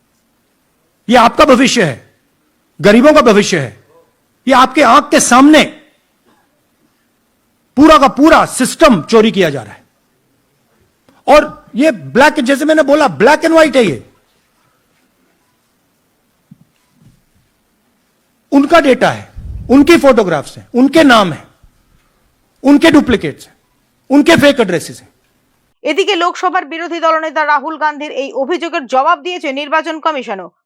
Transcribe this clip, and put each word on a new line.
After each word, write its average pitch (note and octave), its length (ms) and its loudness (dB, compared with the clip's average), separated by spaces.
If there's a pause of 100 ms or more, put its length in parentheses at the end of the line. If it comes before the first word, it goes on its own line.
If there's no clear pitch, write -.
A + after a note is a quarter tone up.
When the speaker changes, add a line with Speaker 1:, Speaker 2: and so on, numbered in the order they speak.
(1080)
Speaker 1:
यह A#3 140 4
आपका A#3+ 220 0
भविष्य B3+ 380 2
है, C#3 320 -8 (680)
गरीबों A#3 320 4
का D4+ 80 4
भविष्य G#3 380 2
है, B2 260 -12 (640)
यह C4 100 2
आपके C4 240 0
आंख C4+ 280 2
के D4+ 100 0
सामने C4+ 560 2 (2000)
पूरा D#4 220 6
का C4+ 100 2
पूरा C#4 360 2
सिस्टम B3 580 0
चोरी A3 300 0
किया F3 180 -2
जा C3+ 120 -10
रहा G#2 100 -20
है। - 120 -20 (1400)
और - 480 0
ये C#4+ 160 0
black, G#3 500 -2
जैसे C4 240 -2
मैंने D#4 180 0
बोला, C#4+ 240 0
black A#3 340 0
and D#4+ 140 0
white D#4+ 220 2
है B3 80 2
ये। C3+ 200 -6 (4000)
उनका C#4+ 280 2
डेटा A#3 300 0
है, G#2+ 220 -12 (380)
उनकी C#4+ 260 4
फोटोग्राफ्स G#3 600 0
हैं, - 160 -20
उनके C#4 300 2
नाम G#3+ 280 2
हैं, - 140 -18 (1160)
उनके C#4+ 280 2
डुप्लीकेट्स A3+ 560 -2
हैं, - 100 -20 (540)
उनके D4 260 2
फेक C#4 240 2
एड्रेसेस F3 400 -6
हैं। - 80 -20 (760)
Speaker 2:
এদিকে D#4 320 -2
লোকসভার F4 480 -4
বিরোধী E4 360 -12
দলনেতা D#4+ 440 -2
রাহুল D4 320 -4
গান্ধীর D4 360 -8
এই C4 200 -10
অভিযোগের C#4+ 540 -8
জবাব C#4+ 320 -2
দিয়েছে D#4 340 -10
নির্বাচন D4+ 460 -8
কমিশনও। A#3 500 -8 (180)